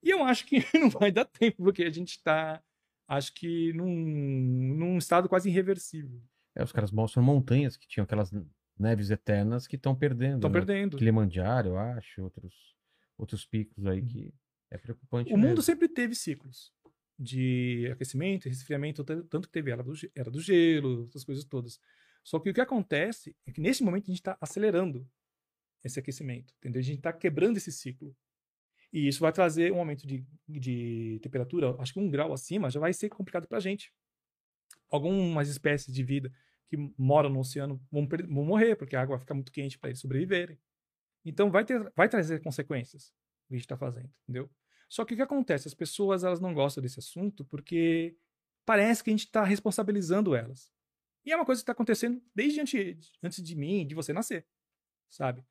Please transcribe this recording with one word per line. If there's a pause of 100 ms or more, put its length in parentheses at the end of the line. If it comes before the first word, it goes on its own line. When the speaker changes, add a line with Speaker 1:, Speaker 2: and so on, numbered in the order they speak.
Speaker 1:
E
eu
acho
que
<laughs>
não
vai
dar
tempo,
porque
a
gente
tá, (440)
acho
que
num,
num
estado
quase
irreversível. (360)
Speaker 2:
É,
os
caras
mostram
montanhas
que
tinham
aquelas (460)
neves
eternas
que
tão
perdendo,
Speaker 1:
Tão
Speaker 2:
né?
Speaker 1:
perdendo.
Speaker 2:
Kilimanjaro,
eu
acho,
outros, (440)
outros
picos
aí
Speaker 1:
Uhum.
Speaker 2:
que (360)
é
preocupante
Speaker 1:
O
mundo
Speaker 2:
mesmo.
Speaker 1:
sempre
teve
ciclos (460)
de
aquecimento
e
resfriamento,
tan-,
tanto
que
teve
era
do
ge-,
era
do
gelo,
essas
coisas
todas. (460)
Só
que
o
que
acontece (100)
é
que
nesse
momento
a
gente
tá
acelerando (800)
esse
aquecimento,
entendeu?
A
gente
tá
quebrando
esse
ciclo. (760)
E
isso
vai
trazer
um
aumento
de, (240)
de
temperatura,
acho
que
um
grau
acima
já
vai
ser
complicado
pra
gente. (960)
Algumas
espécies
de
vida (360)
que (220)
moram
no
oceano (100)
vão
per-,
vão
morrer,
porque
a
água
vai
ficar
muito
quente
pra
eles
sobreviverem. (680)
Então
vai
ter,
vai
trazer
consequências
o
que
a
gente
tá
fazendo, (140)
entendeu? (400)
Só
que
o
que
acontece?
As
pessoas,
elas
não
gostam
desse
assunto
porque (500)
parece
que
a
gente
tá
responsabilizando
elas. (540)
E
é
uma
coisa
que
tá
acontecendo (140)
desde
ante-, (240)
antes
de
mim,
de
você
nascer, (640)
sabe?